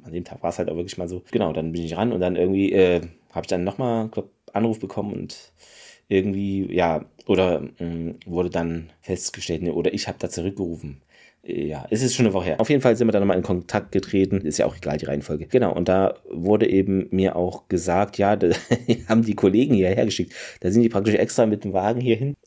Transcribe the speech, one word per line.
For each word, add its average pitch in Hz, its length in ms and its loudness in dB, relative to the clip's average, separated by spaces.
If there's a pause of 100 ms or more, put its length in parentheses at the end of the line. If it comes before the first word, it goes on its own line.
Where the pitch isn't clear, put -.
an 82 80 -18
dem 87 140 -8
Tag - 180 -12
war's 85 160 -2
halt 82 100 -4
auch 80 60 -4
wirklich 87 220 -8
mal 90 100 -6
so. 90 240 -10
Genau, 95 220 0
dann 80 180 -4
bin 85 120 -4
ich 82 120 -6
ran 113 160 0
und 95 80 -2
dann 90 160 0
irgendwie, 95 380 2
äh, 90 280 6 (300)
hab 82 140 -8
ich - 40 -14
dann 90 140 0
nochmal, 113 460 -2
glaub, - 220 -8 (220)
Anruf 110 260 0
bekommen 101 340 -6
und - 400 -12 (560)
irgendwie, 98 640 0
ja, 85 320 2 (200)
oder, 90 360 2
mm, 82 540 -8 (100)
wurde 87 240 -2
dann 82 420 -4 (100)
festgestellt, 90 600 -6
ne, 87 120 -2
oder 85 200 0
ich 110 140 -6
hab - 120 -8
da 90 100 -6
zurückgerufen. 85 720 -8 (480)
Ja, 76 400 -6
es 110 120 0
ist 127 120 2
schon 123 120 4
eine 98 80 4
Woche 90 140 -2
her. 80 120 0
Auf 110 100 2
jeden 143 120 4
Fall 113 160 4
sind 117 100 4
wir 107 60 4
dann 101 80 2
nochmal 98 160 2
in 87 60 0
Kontakt 95 500 -2
getreten. 95 480 2
Ist - 160 -2
ja - 80 4
auch - 100 -2
egal, 76 220 -6
die - 80 -8
Reihenfolge. 76 400 -6
Genau, 123 280 2
und 87 140 0
da 95 280 2 (140)
wurde 101 400 2
eben 95 420 2
mir 95 260 2
auch 90 320 -4
gesagt, 90 480 0
ja, 101 180 4
da 92 140 2 (300)
<laughs> - 280 -2
haben 113 160 4
die 107 120 -2
Kollegen 113 380 4
hierher 98 300 2
geschickt. 95 300 -2 (260)
Da 92 120 -2
sind 117 100 6
die 113 80 4
praktisch 104 260 2
extra - 300 2
mit 107 180 0
dem 98 80 -4
Wagen 104 300 0
hierhin, 127 340 0 (120)